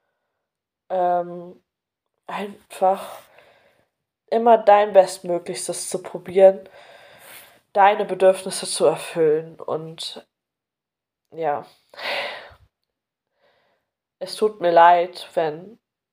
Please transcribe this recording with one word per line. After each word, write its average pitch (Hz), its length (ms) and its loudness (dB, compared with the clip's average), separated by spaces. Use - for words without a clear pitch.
Ähm, 175 720 -6
einfach 196 800 -6
immer 226 300 4
dein 208 360 2
Bestmöglichstes 175 960 -2
zu - 120 -8
probieren, 190 640 2
deine 202 320 4
Bedürfnisse 190 640 0
zu - 180 -2
erfüllen. 160 760 -2
Und - 640 -10
ja, 147 280 -4
es 185 160 -14
tut 214 260 -4
mir 175 100 0
leid, 175 640 4
wenn 170 460 -8